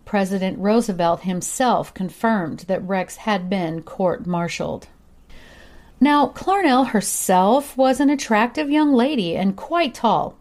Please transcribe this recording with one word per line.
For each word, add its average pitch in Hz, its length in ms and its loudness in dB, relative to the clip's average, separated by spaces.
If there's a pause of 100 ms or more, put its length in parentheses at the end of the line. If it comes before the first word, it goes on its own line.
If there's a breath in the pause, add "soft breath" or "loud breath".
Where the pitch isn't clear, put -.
President 190 520 -2
Roosevelt 185 600 0
himself 185 720 -2
confirmed 185 760 -4
that 190 140 -2
Rex 185 340 -4
had 180 340 -4
been 165 320 -4
court-martialed. 170 1080 -4 (1120 loud breath)
Now, 294 280 4
Clarnell 294 600 2
herself 202 880 2
was 262 240 2
an 277 80 4
attractive 277 600 0
young 294 240 4
lady 226 420 0
and 190 180 0
quite 330 380 -2
tall, - 480 0